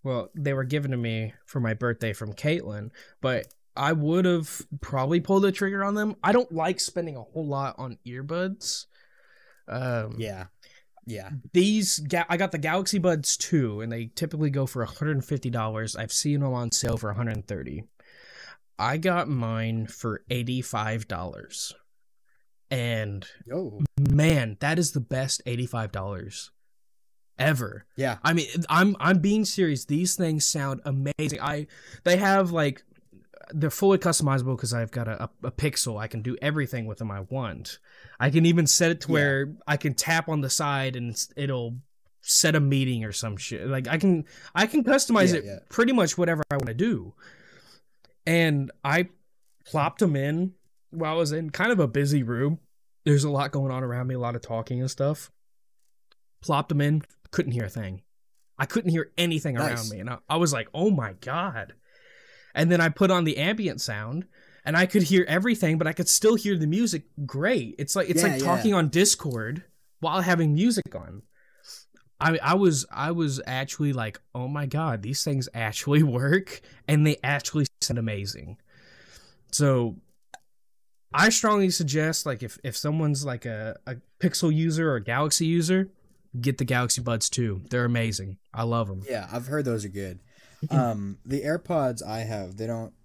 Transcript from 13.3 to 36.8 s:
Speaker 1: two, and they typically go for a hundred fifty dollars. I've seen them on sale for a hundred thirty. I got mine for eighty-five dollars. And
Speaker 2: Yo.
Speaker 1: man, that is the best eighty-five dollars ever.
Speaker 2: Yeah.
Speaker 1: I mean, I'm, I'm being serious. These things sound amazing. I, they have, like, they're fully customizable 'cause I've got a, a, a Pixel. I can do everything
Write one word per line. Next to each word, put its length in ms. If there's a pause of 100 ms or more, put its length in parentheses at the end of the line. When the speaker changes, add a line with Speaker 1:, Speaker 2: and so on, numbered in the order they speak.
Speaker 1:
two, 460
and 100
they 140 (100)
typically 340
go 160
for 180
a 40
hundred 380
fifty 240
dollars. 480
I've 160
seen 260
them 140
on 180
sale 260
for 120
a 60
hundred 300
thirty. 380 (960)
I 180
got 300
mine 600
for 420
eighty-five 800
dollars. 640 (1000)
And 560 (180)
Speaker 2:
Yo. 360 (180)
Speaker 1:
man, 640
that 180
is 140
the 80
best 440
eighty-five 460
dollars 600 (880)
ever. 480 (120)
Speaker 2:
Yeah. 260
Speaker 1:
I 100
mean, 140 (220)
I'm, 300
I'm 200
being 260
serious. 400
These 300
things 300
sound 400
amazing. 560
I, 260 (360)
they 140
have, 340
like, 320 (680)
they're 200
fully 260
customizable 600
'cause 160
I've 180
got 160
a, 160
a, 60 (180)
a 40
Pixel. 480
I 80
can 140
do 200
everything 440